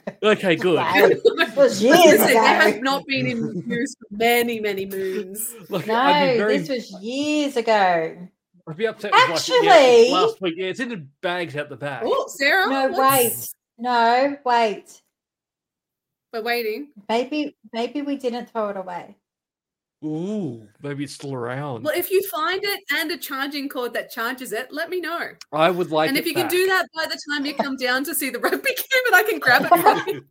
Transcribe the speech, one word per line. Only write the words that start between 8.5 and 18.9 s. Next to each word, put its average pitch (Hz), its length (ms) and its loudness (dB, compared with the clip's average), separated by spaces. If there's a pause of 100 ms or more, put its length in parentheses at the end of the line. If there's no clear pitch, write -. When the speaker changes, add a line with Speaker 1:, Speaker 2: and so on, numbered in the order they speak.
Speaker 1:
I'd 156 80 -12
be 220 100 -2
upset - 280 -8
if, - 20 2
like, 494 120 6
yeah, - 60 -4
it's - 160 -4
Speaker 2:
Actually 277 600 8
Speaker 1:
last 226 300 0
week. 170 160 -4
Yeah, 185 80 -4
it's 185 140 -6
in 254 100 -6
the 170 160 -10 (160)
bags 175 340 -4
out 143 140 -6
the 131 60 -14
back. 139 280 -8
Speaker 3:
Oh, 440 240 0
Sarah, 311 400 0
Speaker 2:
No, 269 200 0
Speaker 3:
what's 262 360 4
Speaker 2:
wait. - 240 -4 (300)
No, 247 680 2
wait. 233 560 -2 (1300)
Speaker 3:
We're 226 120 -8
waiting. 240 460 -4 (200)
Speaker 2:
Maybe, 262 480 -2 (160)
maybe 240 300 -6
we 285 140 -4
didn't 240 340 -6
throw 214 180 -4
it 196 80 -8
away. 185 400 -12 (880)